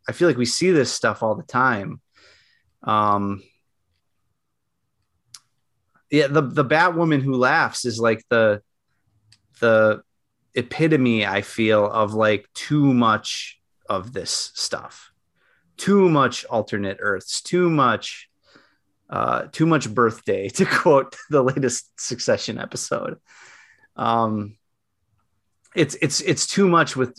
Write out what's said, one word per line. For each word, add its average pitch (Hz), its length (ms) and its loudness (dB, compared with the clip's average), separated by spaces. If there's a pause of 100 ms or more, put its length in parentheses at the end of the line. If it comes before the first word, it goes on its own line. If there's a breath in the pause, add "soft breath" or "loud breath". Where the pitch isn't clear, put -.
I - 40 -8
feel 175 160 0
like 135 100 2
we 123 80 0
see 175 260 0
this 143 200 2
stuff - 320 -4
all 110 120 0
the 92 80 -14
time. 120 580 -2 (840 soft breath)
Um, 101 600 0 (2750 soft breath)
yeah, 147 160 4
the, 147 140 2
the 139 240 -2
Batwoman 165 560 2
who 135 140 -2
laughs 127 500 0
is, 113 140 -6
like, 113 300 0
the, 110 320 2 (1000)
the, 110 400 4 (560)
epitome, 127 680 2
I 98 160 -2
feel, 107 480 2
of, 107 240 -2
like, 107 400 0
too 143 400 0
much - 680 -2 (280)
of 104 220 -4
this - 440 -8
stuff, - 560 -10 (680)
too 196 320 4
much 135 360 2
alternate 104 540 -4
Earths, 98 420 -6
too 175 280 0
much, 127 600 -2 (800 soft breath)
uh, - 340 -2 (100)
too 160 120 0
much 151 280 0
birthday, 107 560 -2
<laughs> - 100 -10
to 190 60 4
quote - 500 2 (140)
the 143 140 2
latest 131 580 -2
Succession - 560 -4
episode. - 600 -8 (800 loud breath)
Um, 110 600 -2 (1160)
it's, 170 260 0
it's, 147 200 -2
it's 160 260 -2
too 196 200 2
much 165 280 2
with, 127 240 -4